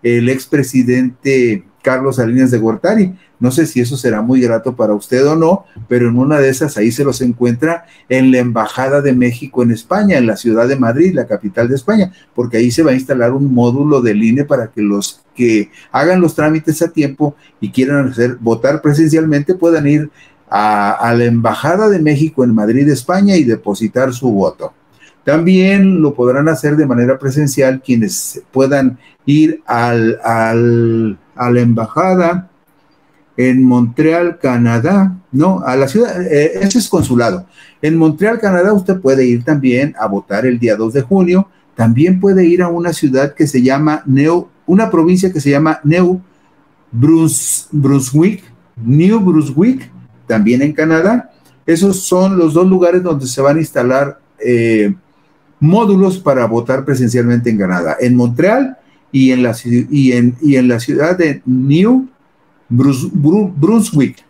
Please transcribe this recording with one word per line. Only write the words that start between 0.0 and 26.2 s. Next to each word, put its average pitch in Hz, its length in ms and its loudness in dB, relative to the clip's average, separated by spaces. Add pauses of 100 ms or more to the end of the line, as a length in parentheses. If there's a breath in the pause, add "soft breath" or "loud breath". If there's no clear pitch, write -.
el 120 260 0
expresidente 127 1400 -2 (180)
Carlos 131 340 -2
Salinas 123 340 0
de 123 80 0
Gortari. 180 560 0 (240 loud breath)
No 123 120 0
sé 151 140 0
si 139 160 -4
eso 120 160 -4
será 107 240 -2
muy 127 220 0
grato 117 340 -2
para 110 160 0
usted 123 340 -2
o 151 80 0
no, 165 300 0 (240 soft breath)
pero 120 220 0
en 120 80 0
una 147 200 0
de 135 120 2
esas 143 260 -4
ahí 110 160 0
se 143 120 -4
los 127 180 -4
encuentra 123 640 -2 (240 soft breath)
en 131 200 2
la 127 80 4
Embajada 123 600 -2
de 139 140 0
México 123 480 -2
en 117 80 2
España, 185 480 0
en 120 80 2
la 110 100 -2
ciudad 117 320 0
de 135 100 -2
Madrid, 131 360 0
la 127 120 -4
capital 107 420 -4
de 135 80 -2
España, 196 360 -2 (220 loud breath)
porque 120 240 -4
ahí 120 120 2
se 139 120 -2
va 151 80 2
a 127 40 2
instalar 127 380 -2
un 139 220 -2
módulo 127 480 0
del 107 200 0
ine 120 220 0
para 127 220 -2
que - 160 -8
los 101 400 -4 (120)
que 113 360 0 (200 loud breath)
hagan 170 300 0
los 165 140 0
trámites 156 480 -2
a 165 100 -4
tiempo 143 420 -2 (280 soft breath)
y 123 80 -6
quieran 135 380 0
hacer, 120 300 -2
votar 117 440 -2
presencialmente 156 720 0
puedan 165 320 0
ir 151 240 0 (400 soft breath)
a, 104 420 0
a 120 220 -2
la 120 100 2
Embajada 120 640 0
de 196 100 2
México 151 460 0
en 120 100 2
Madrid, 113 360 0
España, 190 460 0
y 156 80 2
depositar 113 680 -2
su 123 180 -4
voto. - 440 -4 (500 soft breath)
También 185 800 2
lo 143 100 2
podrán 131 360 0